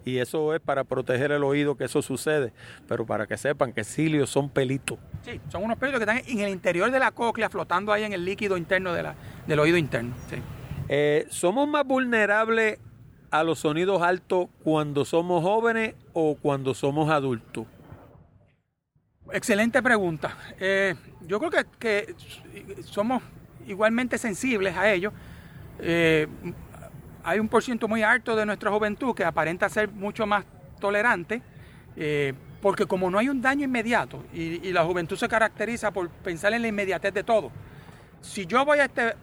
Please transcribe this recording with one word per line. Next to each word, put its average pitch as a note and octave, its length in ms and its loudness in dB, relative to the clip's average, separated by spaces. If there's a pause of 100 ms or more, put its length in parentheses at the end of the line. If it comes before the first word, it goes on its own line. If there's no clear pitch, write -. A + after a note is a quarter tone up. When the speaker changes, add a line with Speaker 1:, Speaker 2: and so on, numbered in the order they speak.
Speaker 1:
y B2+ 140 -2
eso D3+ 360 0
es D#3+ 60 -2
para C3+ 240 -2
proteger C3 480 0
el D3 100 2
oído C#3+ 320 2
que C3+ 100 -4
eso C3+ 180 0
sucede. C#3 500 -2 (340)
Pero A#2 200 -4
para G#2+ 200 -2
que G#2+ 120 -6
sepan C#3 340 -2
que A2 100 -6
cilios D3+ 460 0
son C#3 220 0
pelitos. C3+ 480 -2 (240)
Speaker 2:
Sí, A#3+ 260 -12
son F3+ 160 -6
unos A3+ 140 -2
pelitos C4+ 200 -2
que G#3 120 0
están A#3+ 200 -2
en G#3 140 0
el G3+ 60 0
interior F#3 400 0
de C4 80 2
la B3 120 4
cóclea A3+ 380 -2
flotando F#3 420 -2
ahí G#3 140 2
en G#3 80 -4
el F3 100 -2
líquido F#3+ 360 0
interno F#3 340 0
de E3+ 100 -2
la, D3 120 -6 (320)
del D3+ 120 2
oído E3 200 6
interno, B2 360 -2 (140)
sí. D3 80 -8 (540)
Speaker 1:
Eh, D3 400 2
¿somos A#3 360 0
más D4 200 4
vulnerables A3+ 920 2 (520)
a D#3 120 4
los E3 180 0
sonidos E3+ 420 2
altos F3+ 460 2 (140)
cuando D3+ 440 2
somos E3+ 360 2
jóvenes A3 520 2 (180)
o D#3 240 2
cuando C3+ 380 0
somos D3 360 0
adultos? C3 560 -2 (1700)
Speaker 2:
Excelente A3 500 2
pregunta. F#3 540 0 (240)
Eh, F#3+ 340 2 (320)
yo G3 140 -2
creo E4+ 100 -2
que, D#4+ 140 2 (140)
que G#3 360 -2 (720)
somos A3+ 380 -2 (440)
igualmente A3+ 520 0
sensibles G3 580 0
a G3+ 160 4
ello. F#3+ 180 2 (680)
Eh, D#3+ 500 4 (960)
hay F#3 180 0
un G#3+ 80 0
por A#3 140 4
ciento A#3 260 -4
muy A3 140 0
alto A3+ 340 2
de A3 80 2
nuestra G#3 260 -2
juventud G#3+ 440 0
que F#3+ 100 0
aparenta E3 460 0
ser G#3+ 200 0
mucho G3+ 360 -4
más G#3 180 0 (340)
tolerante, G#3 640 0 (560)
eh, C#3+ 380 -2 (260)
porque G3 240 2
como F#3 260 0
no F#3+ 80 2
hay B3+ 120 2
un C4+ 100 -2
daño C#4 240 2
inmediato A3 580 0 (120)
y, E3 340 -6
y - 20 -4
la F3 140 4
juventud F3 320 -2
se A#3+ 100 -2
caracteriza A3 640 0
por F3+ 200 -4
pensar F#3+ 420 -2
en A#3 80 0
la A#3 80 -2
inmediatez G3 460 -2
de G3+ 100 -2
todo. G3+ 260 2 (720)
Si - 240 -8
yo B3 220 2
voy D4 140 4
a C#4 40 4
este A#3+ 380 -2